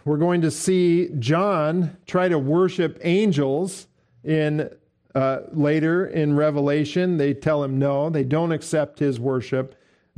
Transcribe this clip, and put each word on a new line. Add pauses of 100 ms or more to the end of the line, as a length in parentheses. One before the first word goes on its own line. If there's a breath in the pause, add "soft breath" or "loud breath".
We're
going
to
see (100)
John
try
to
worship
angels (360)
in, (460)
uh, (160)
later
in
Revelation.
They
tell
him
no,
they
don't
accept
his
worship. (440 soft breath)